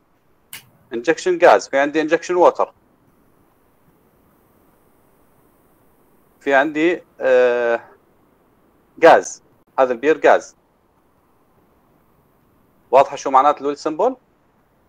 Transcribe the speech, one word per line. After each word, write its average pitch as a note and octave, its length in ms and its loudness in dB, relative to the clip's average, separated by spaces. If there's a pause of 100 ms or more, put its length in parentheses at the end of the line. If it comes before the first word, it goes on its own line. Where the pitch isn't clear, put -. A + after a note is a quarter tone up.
(960)
injection E3 460 -4
gas، B2 280 4
في C3+ 80 -6
عندي D3+ 320 -2
injection E3 420 0
water، - 160 -4 (3750)
في C#3 140 -4
عندي، D#3 500 -2 (180)
آه، A#2+ 680 0 (1120)
غاز، C3+ 400 2 (360)
هذا B2+ 140 0
البير D3 340 -2
غاز. G2+ 280 0 (2250)
واضحة C#3 240 2
شو C#3 160 -10
معنات C#3 300 0
الويل C#3+ 160 -6
سيمبل؟ F3 380 -6 (720)